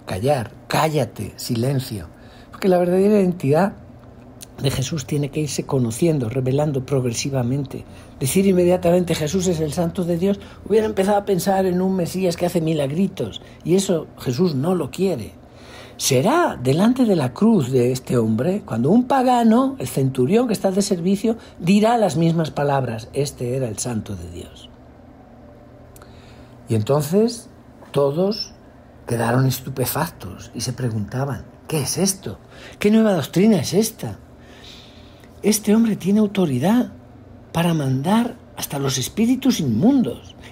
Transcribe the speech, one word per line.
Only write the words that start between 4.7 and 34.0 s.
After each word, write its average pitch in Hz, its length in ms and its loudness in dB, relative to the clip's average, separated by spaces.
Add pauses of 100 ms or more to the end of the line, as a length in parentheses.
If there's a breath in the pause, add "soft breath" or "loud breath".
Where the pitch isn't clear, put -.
Jesús 135 340 -6
tiene 143 260 -4
que 156 100 -4
irse 151 260 -6
conociendo, 131 640 0
revelando 131 560 -2
progresivamente. 131 1000 -4 (340 loud breath)
Decir 185 280 0
inmediatamente, 175 680 4
"Jesús 156 320 -2
es 165 140 0
el 156 140 -2
Santo 170 300 -2
de 170 120 0
Dios", 196 240 0 (260 loud breath)
hubiera 214 200 2
empezado 202 320 0
a 202 80 -2
pensar 190 400 0
en 180 160 0
un 190 120 0
Mesías 180 420 -2
que 180 100 -2
hace 170 160 -2
milagritos, 151 800 -2 (220 loud breath)
y 156 100 2
eso 185 320 0 (120)
Jesús 143 360 -2
no 151 200 0
lo 156 160 -4
quiere. 165 420 -4 (680 loud breath)
Será 226 640 2
delante 208 420 4
de 208 120 4
la 151 180 0
cruz 196 360 2
de 127 220 2
este 127 240 -2
hombre 120 480 0
cuando 117 260 0
un 247 140 6
pagano, 254 760 4
el - 100 -6
centurión 139 580 2
que 220 80 0
está 190 160 0
de 190 100 0
servicio, 196 560 0 (220 loud breath)
dirá 208 400 4
las 180 180 0
mismas 165 340 2
palabras, 127 600 -2
"Este 131 440 -4
era 131 120 -2
el 104 80 -8
Santo 107 400 -6
de 87 140 -14
Dios". - 400 -18 (2000 loud breath)
Y 117 60 0
entonces 151 760 0 (420)
todos 147 600 -2 (520)
quedaron 117 380 0
estupefactos 131 1120 -6
y 117 80 -8
se 127 100 -6
preguntaban, 120 720 -6 (240)
"¿Qué 156 140 -4
es - 160 -6
esto? - 400 -4 (400 loud breath)
¿Qué 208 120 2
nueva 220 220 4
doctrina 185 460 4
es - 160 -4
esta? 170 440 -2 (1200 loud breath)